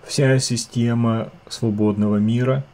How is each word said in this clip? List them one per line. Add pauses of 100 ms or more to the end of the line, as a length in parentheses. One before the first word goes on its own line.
вся
система (200)
свободного
мира —